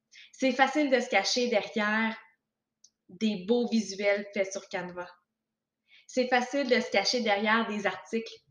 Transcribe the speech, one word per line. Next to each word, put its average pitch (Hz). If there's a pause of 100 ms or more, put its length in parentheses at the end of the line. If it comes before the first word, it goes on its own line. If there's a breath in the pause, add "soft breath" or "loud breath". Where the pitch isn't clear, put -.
(340 loud breath)
C'est 262
facile 269
de 247
se 226
cacher 226
derrière 214 (920)
des 190
beaux 240
visuels 202
faits 190
sur -
Canva. 180 (960 soft breath)
C'est 247
facile 254
de 233
se 226
cacher 214
derrière 214
des 202
articles - (160)